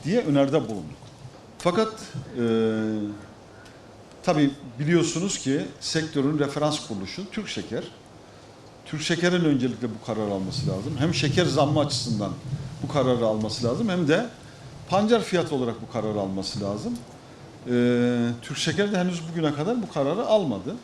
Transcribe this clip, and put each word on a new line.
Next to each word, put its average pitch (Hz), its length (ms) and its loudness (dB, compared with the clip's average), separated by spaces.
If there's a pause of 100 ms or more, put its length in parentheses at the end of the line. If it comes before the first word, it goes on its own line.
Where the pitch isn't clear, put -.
diye 208 180 2
öneride 143 400 4
bulunduk. 104 360 -8 (600)
Fakat, 214 360 2 (460)
e, - 20 2 (1800)
tabii 151 260 4 (280)
biliyorsunuz 160 580 2
ki 139 280 0 (140)
sektörün 151 600 0
referans 147 480 0
kuruluşu 98 340 -8 (100)
Türk 208 160 -6
Şeker. 113 360 -6 (1000)
Türk 147 160 -6
Şeker'in 175 440 2
öncelikle 123 440 2
bu 107 160 -10
kararı 107 260 -2
alması 95 380 -2
lazım. 95 280 -4
Hem 160 160 0
şeker 160 320 2
zammı 147 340 4
açısından 110 520 -2 (520)
bu - 100 -6
kararı 127 320 4
alması 107 420 0
lazım 190 220 0
hem 180 180 2
de 180 180 4 (640)
pancar 214 320 4
fiyatı 156 340 0
olarak 120 260 0
bu - 120 -12
kararı 107 260 0
alması 95 420 -4
lazım. 104 320 -2 (760)
Ee, 120 600 4 (120)
Türk - 160 -8
Şeker 190 340 0
de 208 60 2
henüz 180 240 0 (100)
bugüne 160 220 0
kadar 202 280 -2
bu - 120 -8
kararı 156 320 0
almadı. 147 580 0